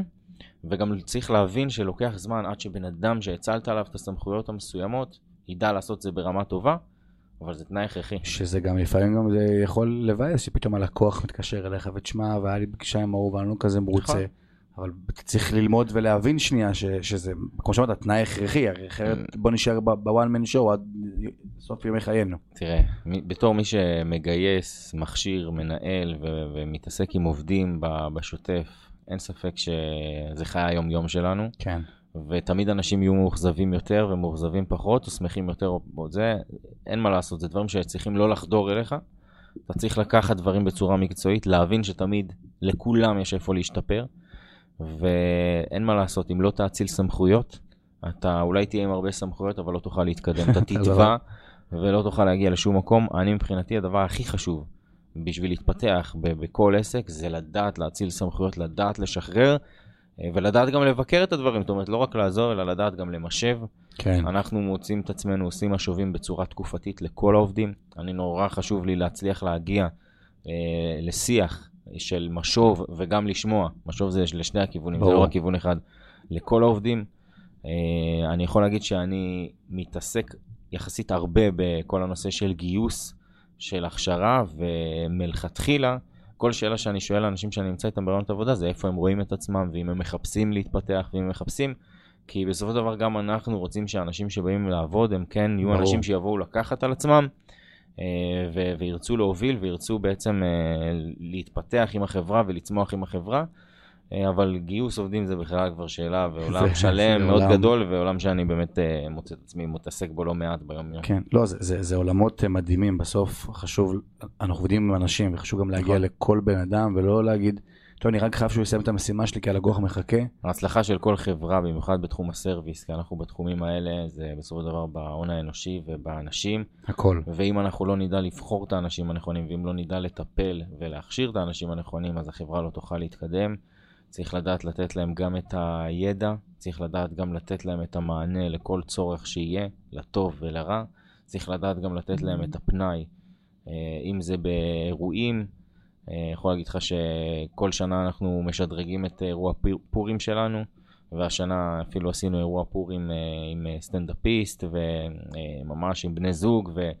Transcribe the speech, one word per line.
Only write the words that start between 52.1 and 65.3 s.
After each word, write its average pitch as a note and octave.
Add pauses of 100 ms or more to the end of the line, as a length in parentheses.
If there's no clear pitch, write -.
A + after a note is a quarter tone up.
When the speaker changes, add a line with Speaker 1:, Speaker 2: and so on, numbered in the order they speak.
Speaker 1:
להגיע F#2+
לשום G2
מקום. A2+
אני, F#2+
מבחינתי, G2+
הדבר F#2
הכי G2
חשוב E2 (500)
בשביל E2+
להתפתח F2+
ב-, E2
בכל G2+
עסק, G#2+
זה E2
לדעת E2
להאציל E2+
סמכויות, F#2
לדעת F2
לשחרר, G2+ (640)
אה, E2+
ולדעת G#2
גם C#3+
לבקר C#3
את F3+
הדברים, C3
זאת F#2
אומרת, G2
לא A2
רק B2+
לעזור, G#2+
אלא G2
לדעת F#2
גם F2+
למשב. F2 (380)
Speaker 2:
כן. F2+
Speaker 1:
אנחנו G2+
מוצאים G2
את F#2
עצמנו F#2+